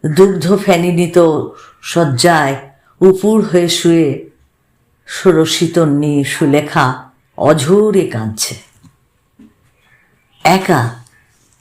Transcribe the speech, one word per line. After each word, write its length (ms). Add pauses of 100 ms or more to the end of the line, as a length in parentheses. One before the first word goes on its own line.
(160)
দুগ্ধ 400
ফেনিনিত 640 (640)
শয্যায় 760 (440)
উপুড় 440
হয়ে 240
শুয়ে 600 (800)
ষোড়শী 600
তন্বী 560
সুলেখা 840 (260)
অঝোরে 680
কাঁদছে। 480 (1900)
একা, 500 (680)